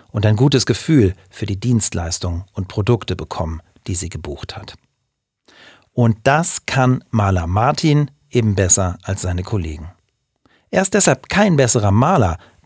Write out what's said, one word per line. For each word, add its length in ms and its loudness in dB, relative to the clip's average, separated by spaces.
und 140 -2
ein 100 4
gutes 320 2
Gefühl 480 2
für 160 -10
die 120 -6
Dienstleistung 920 -2
und 140 -8
Produkte 480 0
bekommen, 460 -8
die 80 -4
sie 140 -6
gebucht 460 -12
hat. 200 -16
Und 300 2
das 440 0
kann 420 0
Maler 380 0
Martin 640 0
eben 240 0
besser 480 0
als 220 -6
seine 180 -2
Kollegen. 480 -6
Er 140 0
ist 100 -4
deshalb 360 2
kein 260 2
besserer 360 2
Maler, 460 2